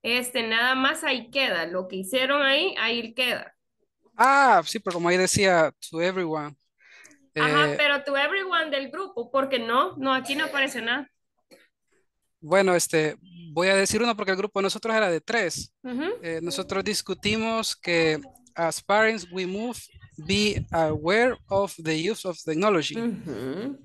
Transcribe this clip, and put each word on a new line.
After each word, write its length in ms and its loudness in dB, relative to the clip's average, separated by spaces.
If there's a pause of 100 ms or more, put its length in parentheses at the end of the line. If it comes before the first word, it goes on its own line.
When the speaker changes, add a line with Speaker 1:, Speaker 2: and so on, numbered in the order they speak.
Speaker 1:
este, 460 -2
nada 260 2
más 300 0
ahí 260 -4
queda. 380 -2
Lo 200 -6
que 100 -10
hicieron 440 0
ahí, 380 2
ahí 340 -4
queda. 420 -4 (600)
Speaker 2:
Ah, 480 6
sí, 140 -6
pero 160 -4
como 140 2
ahí 80 6
decía, 540 4 (200)
"To 100 -4
everyone". 540 -4 (800)
Speaker 1:
Ajá, 320 4
Speaker 2:
Eh, 100 -2
Speaker 1:
pero 260 2
"to 140 -2
everyone" 540 0
del 180 -2
grupo, 400 -8
porque 300 0
no, 380 0
no, 140 0
aquí 220 0
no 120 -2
aparece 360 -2
nada. 260 -2 (1300)
Speaker 2:
Bueno, 360 4
este, 420 0 (360)
voy 160 2
a 60 4
decir 280 2
uno 120 0
porque 160 -2
el 60 0
grupo 220 -4
de 40 2
nosotros 320 -2
era 140 2
de 100 0
tres. 540 -4 (100)
Speaker 1:
Ujú. 200 -6 (180)
Speaker 2:
Eh, 220 -6
nosotros 400 -4
discutimos 920 -2
que 440 0 (340)
as 300 -2
parents 480 2
we 160 -6
move, 300 -6 (400)
be 540 0
aware 640 2 (120)
of 260 0 (100)
the 280 -2
use 160 -8
of 160 -6
technology. 560 0
Speaker 1:
Ujú. 840 -6